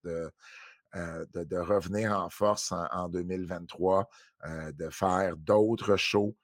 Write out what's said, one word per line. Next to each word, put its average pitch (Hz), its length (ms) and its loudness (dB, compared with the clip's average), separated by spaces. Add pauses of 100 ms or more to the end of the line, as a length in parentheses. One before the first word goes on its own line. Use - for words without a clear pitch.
de, 82 260 -6 (640)
heu, 82 380 -8
de, 87 100 -6
de 85 140 -4
revenir 98 600 0
en 87 120 -2
force 104 420 0
en, 87 200 -4
en 90 180 -4
deux 87 140 -4
mille 92 220 -4
vingt-trois, 90 640 0 (360)
heu, 80 280 -8
de 80 160 -8
faire 92 480 0
d'autres 104 600 4
shows, 104 460 2